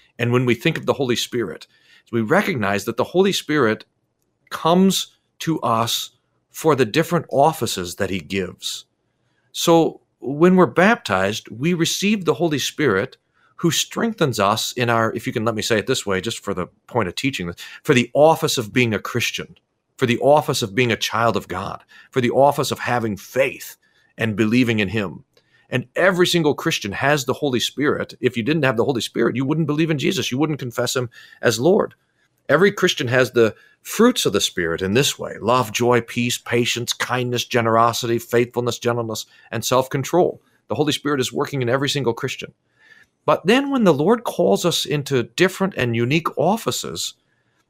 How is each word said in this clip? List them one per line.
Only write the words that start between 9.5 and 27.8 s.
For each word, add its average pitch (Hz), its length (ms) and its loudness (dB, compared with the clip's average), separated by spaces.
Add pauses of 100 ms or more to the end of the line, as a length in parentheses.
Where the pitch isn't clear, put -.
So - 500 2 (180)
when 156 360 4
we're 180 100 8
baptized, 113 800 0
we 143 260 -2
receive 190 500 0
the 156 100 2
Holy 151 240 0
Spirit 120 580 0 (380)
who 170 160 0
strengthens 170 720 -2
us 104 320 0
in 120 180 -2
our, 113 240 2
if 113 140 -6
you 131 40 -6
can 117 120 -4
let 117 100 0
me 107 80 -4
say 113 160 2
it 98 80 -2
this - 180 -2
way, 95 160 -2
just 113 200 -6
for 101 140 -8
the 90 120 -4 (220)
point 113 180 -2
of 87 80 -8
teaching, 95 380 -6 (320)
for 151 100 2
the 120 200 2
office 156 440 4
of 107 140 -8
being 123 200 2
a 101 60 -2
Christian, - 580 -6 (400)
for 131 100 0
the 117 120 2
office 143 420 2
of 98 140 -4
being 120 160 2
a 104 60 2
child 110 400 0
of 92 100 -4
God, - 380 -10 (260)
for 135 100 -2
the 120 120 0
office 139 400 2
of 110 80 -6
having 113 360 -2
faith 123 600 -4 (400)
and 113 180 -2
believing 113 460 2
in 101 80 0
him. 92 360 -6 (460)
And 127 240 -4
every 180 320 2
single 160 280 2
Christian - 360 -4
has 139 340 0
the 123 100 -2
Holy 127 260 -2
Spirit. 127 600 -2